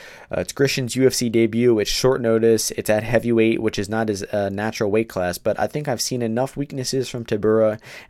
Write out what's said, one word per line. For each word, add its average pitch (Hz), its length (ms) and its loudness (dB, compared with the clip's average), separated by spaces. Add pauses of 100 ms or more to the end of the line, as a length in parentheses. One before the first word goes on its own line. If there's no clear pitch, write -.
(300)
uh, - 120 -4
it's 90 100 -6
Grishin's 131 460 -2
U 131 100 6
F 117 60 4
C 120 160 -2
debut. 113 500 4
It's 101 100 -2
short 135 320 0
notice. 113 500 2
It's - 180 -6
at 107 140 2
heavyweight, 113 580 2
which 107 180 -2
is 98 80 -4
not 110 220 -2
his, 98 160 -4
uh, 101 240 -2
natural 104 420 -4
weight 110 160 0
class. 90 300 -4
But 104 200 -2
I 107 80 0
think 147 220 -6
I've 117 140 -4
seen 123 200 -4
enough 117 360 -2
weaknesses 135 500 -4
from 120 160 -8
Tybura, 110 560 2 (300)